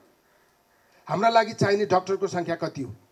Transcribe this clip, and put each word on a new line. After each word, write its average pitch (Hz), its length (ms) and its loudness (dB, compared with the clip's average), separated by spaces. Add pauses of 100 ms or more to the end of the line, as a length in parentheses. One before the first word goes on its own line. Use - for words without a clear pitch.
(1080)
हाम्रा 185 220 0
लागि 226 240 4
चाहिने 202 340 2
डाक्टरको 185 400 0
सङ्ख्या 170 280 -4
कति 156 280 -8
हो, 113 140 -12 (160)